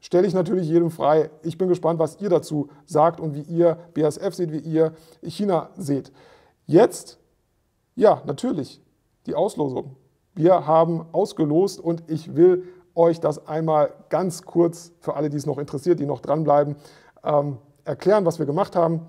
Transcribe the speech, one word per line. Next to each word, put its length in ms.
stelle 260
ich 80
natürlich 340
jedem 220
frei. 400
Ich 140
bin 100
gespannt, 320
was 220
ihr 80
dazu 400
sagt 360
und 140
wie 60
ihr 380
B 100
A 40
S 100
F 160
seht, 180
wie 60
ihr 340
China 560
seht. 340
Jetzt, 520
ja, 300
natürlich, 560
die 100
Auslosung. 640
Wir 320
haben 460
ausgelost 680
und 260
ich 300
will 280
euch 240
das 300
einmal 460
ganz 320
kurz, 580
für 160
alle, 140
die 80
es 80
noch 100
interessiert, 440
die 60
noch 140
dranbleiben, 560
ähm, 320
erklären, 420
was 120
wir 60
gemacht 320
haben. 320